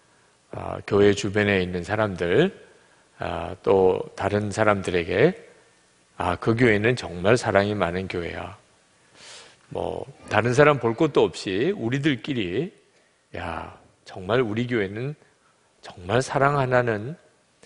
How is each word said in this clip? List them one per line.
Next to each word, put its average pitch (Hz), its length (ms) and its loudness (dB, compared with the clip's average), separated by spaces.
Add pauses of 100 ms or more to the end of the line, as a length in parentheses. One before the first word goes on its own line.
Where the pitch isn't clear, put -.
(520)
아, 92 340 -8
교회 101 280 6
주변에 101 500 2
있는 90 200 -4
사람들, 101 840 0 (500)
아, 87 460 -8
또 95 360 4 (160)
다른 101 360 -2
사람들에게, 98 960 0 (680)
"아, 87 180 -2
그 117 200 0
교회는 117 400 2
정말 87 420 0
사랑이 104 360 0
많은 92 340 -2
교회야." 87 480 -8 (1120)
뭐 87 360 -8 (240)
다른 110 240 2
사람 147 260 6
볼 113 160 0
것도 147 280 2
없이 107 520 -2
우리들끼리, 127 960 -2 (640)
"야, 82 440 -10 (260)
정말 104 360 -2
우리 117 260 -2
교회는 117 480 -4 (640)
정말 98 400 -2
사랑 139 380 2
하나는 123 560 0 (500)